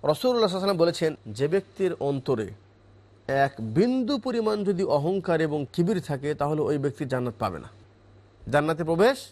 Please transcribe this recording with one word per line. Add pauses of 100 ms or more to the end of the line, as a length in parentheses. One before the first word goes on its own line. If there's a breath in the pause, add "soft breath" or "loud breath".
রাসূলুল্লাহ
সাল্লাল্লাহু
আলাইহি
ওয়াসাল্লাম
বলেছেন, (260)
যে
ব্যক্তির (180)
অন্তরে (960)
এক (240)
বিন্দু (100)
পরিমাণ (120)
যদি (140)
অহংকার
এবং (140)
কিবির (100)
থাকে, (120)
তাহলে
ওই
ব্যক্তি
জান্নাত
পাবে
না, (840)
জান্নাতে
প্রবেশ (140)